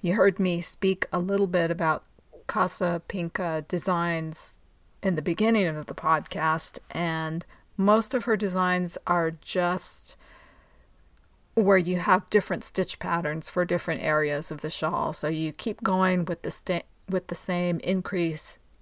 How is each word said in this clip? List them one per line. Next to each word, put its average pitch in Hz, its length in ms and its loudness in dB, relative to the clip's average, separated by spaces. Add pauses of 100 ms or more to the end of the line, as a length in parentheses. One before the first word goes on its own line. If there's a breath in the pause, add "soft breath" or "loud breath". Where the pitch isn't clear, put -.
You 180 140 2
heard 196 240 6
me 180 220 2
speak 190 520 -2
a 175 60 2
little 196 260 2
bit 175 240 2
about 165 340 0 (440)
Casa 180 600 0
Pinka 165 600 -4
Designs 170 880 -2 (460)
in 190 100 2
the 156 80 -2
beginning 202 460 2
of 151 180 -4
the - 80 -10
podcast, 160 840 0 (100)
and 160 560 -4 (320 soft breath)
most 214 380 4
of 240 80 0
her 226 120 2
designs 180 720 0
are 170 240 2
just - 880 -4 (1400 soft breath)
where 196 240 6
you 180 220 2
have 185 320 4
different 196 320 2
stitch - 340 -2
patterns 160 520 -4
for 180 160 0
different 170 360 -2
areas 151 480 0
of 151 120 -8
the 156 100 -4
shawl. 151 420 -2
So - 140 -2
you 160 240 -2
keep - 320 -6
going 185 420 2
with 170 160 -6
the - 80 -4
sta-, - 360 -4 (220)
with 185 200 -2
the 170 80 -6
same 175 480 0
increase, 175 720 -2 (240)